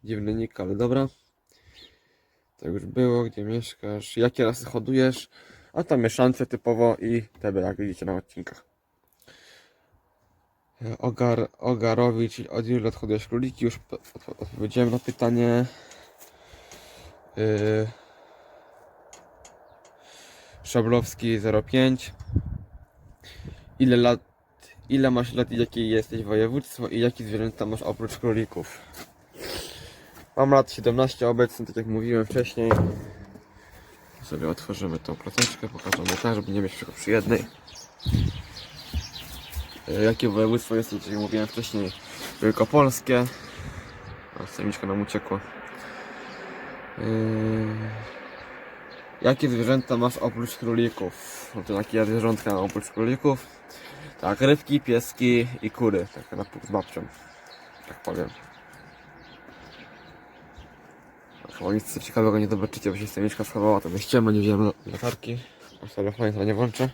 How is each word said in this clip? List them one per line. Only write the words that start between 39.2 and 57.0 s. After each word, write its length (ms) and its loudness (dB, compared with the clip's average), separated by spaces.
E, 40 -4
jakie 360 2
województwo 460 2
jest, 160 0
tak 160 -8
jak 120 -4
mówiłem 280 -2
wcześniej, 460 -6
wielkopolskie. 840 4
O, 60 -10
samiczka 400 -6
nam 160 0
uciekła. 380 -4
E, 40 -6
jakie 260 2
zwierzęta 480 2
masz 200 2
oprócz 400 -4
królików? 960 -2
No 80 -8
to 100 -6
jakie 240 -2
ja 80 4
zwierzątka 500 2
mam 100 2
oprócz 260 -4
królików? 560 0
Tak, 200 0
rybki, 400 4
pieski 680 2
i 80 -4
kury, 440 2
tak 180 -16
na 120 -6
pół 240 -16
z 20 -8
babcią, 360 -4